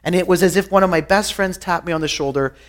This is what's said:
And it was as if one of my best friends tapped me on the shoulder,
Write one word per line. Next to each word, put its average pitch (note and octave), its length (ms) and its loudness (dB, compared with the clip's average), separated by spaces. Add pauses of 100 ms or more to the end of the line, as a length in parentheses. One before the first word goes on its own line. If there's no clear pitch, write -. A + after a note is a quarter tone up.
And F3 120 -2
it F#3 120 2
was F3+ 160 4
as F#3 140 4
if G3 120 -2
one G3 140 4
of F#3 60 2
my E3 100 2
best G3 340 0
friends F#3 240 -4
tapped E3+ 300 -6
me E3+ 60 -4
on D#3+ 80 -2
the D3+ 80 -4
shoulder, C#3 480 -4 (120)